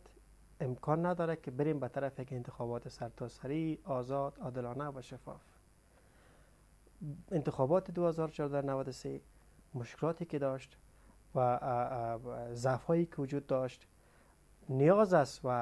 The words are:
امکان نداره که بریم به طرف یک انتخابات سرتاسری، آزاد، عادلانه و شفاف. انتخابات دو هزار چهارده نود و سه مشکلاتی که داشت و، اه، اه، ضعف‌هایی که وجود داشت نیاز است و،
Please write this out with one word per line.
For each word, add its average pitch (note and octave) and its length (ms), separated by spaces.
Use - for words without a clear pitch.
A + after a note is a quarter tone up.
امکان D3+ 460
نداره E3+ 300
که D#3 160
بریم D3 280
به B2+ 80
طرف C3+ 320
یک C3 140
انتخابات A#2+ 560
سرتاسری، C3+ 960
آزاد، C#3 580
عادلانه C3 540
و B2+ 60
شفاف. - 400
انتخابات D#3+ 600
دو F3 160
هزار D#3+ 220
چهارده C#3+ 320
نود C3+ 260
و C3 40
سه C3+ 300
مشکلاتی D3+ 500
که D3+ 140
داشت C3+ 380
و، C3 40
اه، B2 220
اه، A#2+ 920
ضعف‌هایی C3 520
که - 100
وجود C#3 320
داشت C3 400
نیاز F3+ 440
است C#3 320
و، - 20